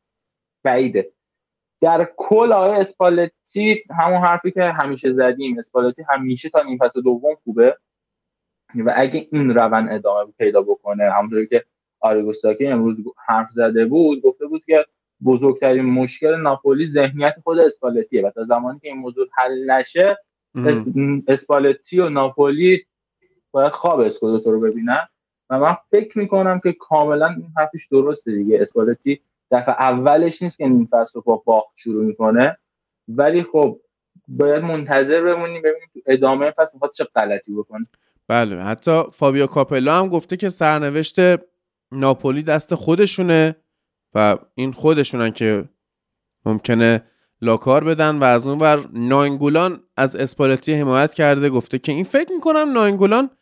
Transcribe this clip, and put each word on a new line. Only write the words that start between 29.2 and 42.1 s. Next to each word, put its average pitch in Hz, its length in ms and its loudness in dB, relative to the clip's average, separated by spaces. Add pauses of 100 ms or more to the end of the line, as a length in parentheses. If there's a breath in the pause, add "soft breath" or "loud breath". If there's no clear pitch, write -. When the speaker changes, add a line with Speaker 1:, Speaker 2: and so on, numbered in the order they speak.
Speaker 1:
دفعه 123 240 2
اولش 143 680 2
نیست 175 140 -8
که 147 120 -2
نیم 120 220 4
فصل 117 240 0
رو 117 60 -12
با 113 160 0
باخت 110 400 0
شروع 107 280 -4
می‌کنه، 113 540 0 (500)
ولی 147 340 0
خب 147 380 0 (480)
باید 143 340 0
منتظر 147 600 0
بمونیم 170 400 -2
ببینیم 156 320 -2
تو - 120 -20
ادامهٔ 135 440 0
فصل 156 220 -2
می‌خواد 139 180 -8
چه - 140 -8
غلطی 104 500 -4
بکنه. 107 320 -10 (420)
Speaker 2:
بله، 107 340 -2
حتی 160 400 -2 (100)
فابیو 139 340 0
کاپلو 135 440 -2
هم 185 180 2
گفته 175 280 -4
که 196 120 -4
سرنوشت 151 680 -2 (760)
ناپولی 135 500 0